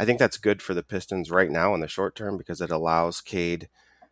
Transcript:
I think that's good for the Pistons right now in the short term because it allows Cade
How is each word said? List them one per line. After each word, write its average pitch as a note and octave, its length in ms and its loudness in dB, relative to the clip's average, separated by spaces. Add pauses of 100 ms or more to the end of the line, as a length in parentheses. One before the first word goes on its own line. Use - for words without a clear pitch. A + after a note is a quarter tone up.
I G#2 60 2
think A#2 120 4
that's B2 200 4
good G#2 240 0
for F#2+ 120 -4
the F2 80 0
Pistons F#2 480 -6
right F2 220 4
now F2 220 2
in E2 80 -2
the D#2 80 -6
short F#2+ 260 -4
term G2+ 220 -6
because F2 240 -10
it E2 100 -4
allows E2 480 2
Cade F2 480 -4 (440)